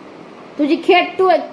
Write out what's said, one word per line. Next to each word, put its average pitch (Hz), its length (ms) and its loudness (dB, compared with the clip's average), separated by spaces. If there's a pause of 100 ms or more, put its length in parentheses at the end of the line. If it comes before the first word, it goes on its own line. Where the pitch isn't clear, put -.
(580)
तुझी 294 260 0
खेटू, 370 460 2 (220)